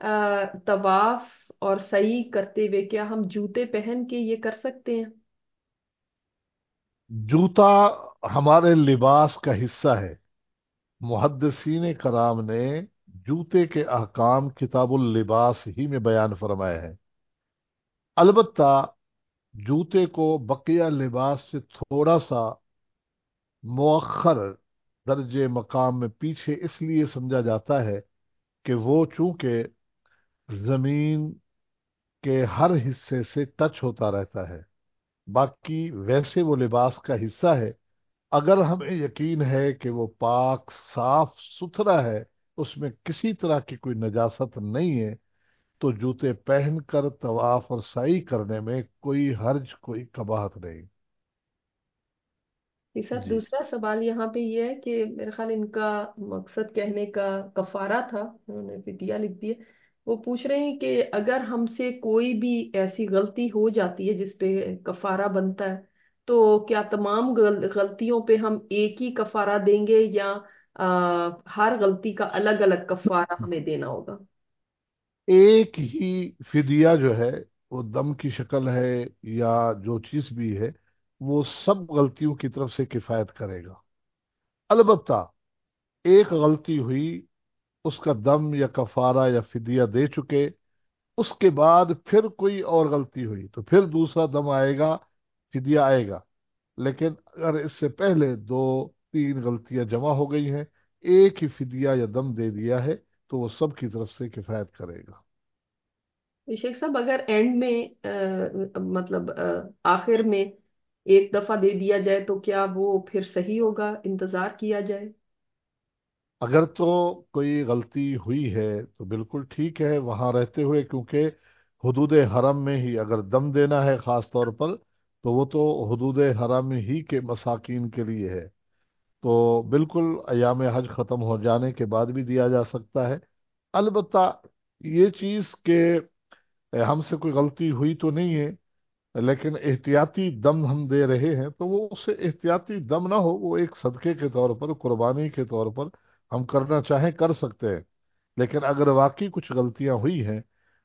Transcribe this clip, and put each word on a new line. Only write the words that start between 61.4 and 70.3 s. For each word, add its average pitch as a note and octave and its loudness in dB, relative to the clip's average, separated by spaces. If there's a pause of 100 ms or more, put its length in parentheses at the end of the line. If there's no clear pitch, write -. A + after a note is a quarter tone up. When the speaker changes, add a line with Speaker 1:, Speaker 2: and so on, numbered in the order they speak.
Speaker 1:
हमसे A#3 -4
कोई A#3 0
भी A#3 -2
ऐसी F#3+ -2
गलती G3+ 0
हो G#3+ 0
जाती F#3+ -2
है G#3 0
जिस G3 -6
पे F#3+ -2
कफारा F#3+ -4
बनता F#3+ -2
है, F#3+ -8 (380)
तो G#3+ 6
क्या G#3+ -2
तमाम G#3+ -2
गल-, G#3 2
गलतियों A3 0
पे A3 4
हम G#3+ -4
एक G#3 -2
ही B3 -4
कफारा G#3 -2
देंगे G#3 4
या, G3+ 0 (320)